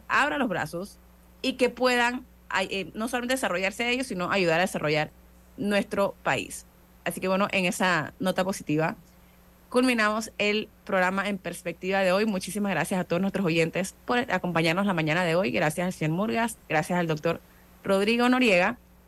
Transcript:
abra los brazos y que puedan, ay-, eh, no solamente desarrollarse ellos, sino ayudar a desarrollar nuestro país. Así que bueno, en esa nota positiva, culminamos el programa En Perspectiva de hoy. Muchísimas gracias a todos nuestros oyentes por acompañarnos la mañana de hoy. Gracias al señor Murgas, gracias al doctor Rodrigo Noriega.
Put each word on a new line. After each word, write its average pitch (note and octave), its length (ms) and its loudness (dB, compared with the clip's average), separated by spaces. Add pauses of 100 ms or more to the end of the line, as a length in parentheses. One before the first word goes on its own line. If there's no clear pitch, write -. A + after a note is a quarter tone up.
abra C#4+ 300 0
los C4 120 -2
brazos E3+ 480 -6 (440)
y C4 120 -2
que B3 160 0
puedan, B3 560 0 (240)
ay-, G3 220 0
eh, F#3+ 220 -6
no A3 140 -4
solamente B3 280 -2
desarrollarse G3+ 540 -2
ellos, B3 180 -2
sino F3+ 240 -4
ayudar E3+ 280 2
a F3+ 40 4
desarrollar D#3 480 -2 (460)
nuestro G3+ 680 0
país. - 420 -4 (400)
Así F#3 160 -4
que F#3+ 60 -2
bueno, F#3+ 240 2
en F#3+ 140 0
esa F#3 540 0
nota F#3 240 0
positiva, D#3+ 520 -2 (760)
culminamos A3+ 680 2
el G#3 300 0 (180)
programa F#3+ 440 0
En G3+ 80 -4
Perspectiva F3+ 600 -4
de F#3 120 4
hoy. G3+ 140 4
Muchísimas G3 460 -2
gracias F3+ 280 0
a F3 40 0
todos E3+ 180 0
nuestros G3 240 0
oyentes E3 500 0 (100)
por A#3+ 140 0 (120)
acompañarnos F3 540 0
la G3+ 80 2
mañana D#3+ 300 2
de E3 120 2
hoy. G#3 160 0
Gracias E3+ 340 0
al F3+ 80 -2
señor D#3 240 -2
Murgas, A3+ 400 -2 (100)
gracias D#3+ 320 0
al F3 80 0
doctor D#3+ 320 -2 (440)
Rodrigo A3 440 2
Noriega. A#3 500 4 (300)